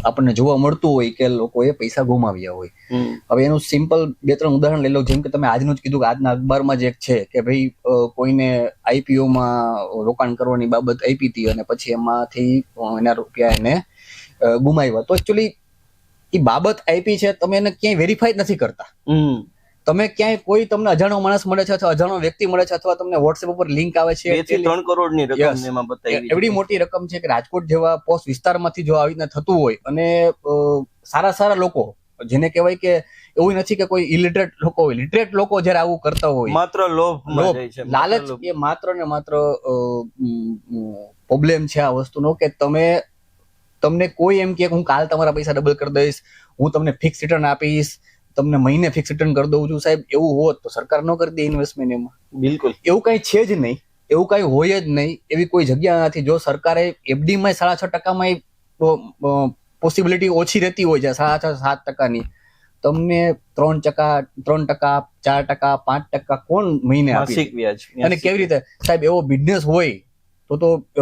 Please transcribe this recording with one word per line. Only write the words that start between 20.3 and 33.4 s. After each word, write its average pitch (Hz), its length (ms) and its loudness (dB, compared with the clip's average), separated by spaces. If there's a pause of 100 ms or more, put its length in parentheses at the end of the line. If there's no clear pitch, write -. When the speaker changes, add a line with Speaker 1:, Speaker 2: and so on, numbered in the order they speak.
Speaker 1:
કોઈ 208 300 2
તમને 208 240 0
અજાણ્યો 196 300 2
માણસ 196 280 0
મળે 190 180 0
છે 196 80 -2
અથવા 190 160 0
અજાણ્યો 175 300 0
વ્યક્તિ 165 260 -2
મળે 180 200 2
છે 180 80 -6
અથવા 175 220 -2
તમને 180 200 -6
WhatsApp 156 300 2
ઉપર 175 220 -2
લિંક 160 300 -2
આવે 165 180 2
છે 175 140 -8
Speaker 2:
બે 165 120 2
થી 175 220 -2
ત્રણ 170 180 0
કરોડની 170 440 0
રકમ 131 160 -2
Speaker 1:
યસ. 135 260 0
Speaker 2:
એમાં 127 180 -4
બતાવી 123 300 -6
Speaker 1:
એ-, 120 160 -6
એવડી 185 160 2
Speaker 2:
છે. 220 40 0
Speaker 1:
મોટી 196 260 -2
રકમ 175 300 -4
છે 170 120 -10
કે 170 80 -8
રાજકોટ 143 380 -2
જેવા 160 320 2
પોશ 165 300 0
વિસ્તારમાંથી 175 560 -2
જો 156 120 2
આવી 151 140 2
રીતના 156 160 -6
થતું 151 300 -2
હોય 127 300 2
અને, 165 400 2
અ, 151 260 -2 (540)
સારા 185 260 0
સારા 202 240 2
લોકો 175 400 -2 (300)
જેને 135 240 0
કહેવાય 175 260 2
કે 180 200 2 (420)
એવું 180 160 4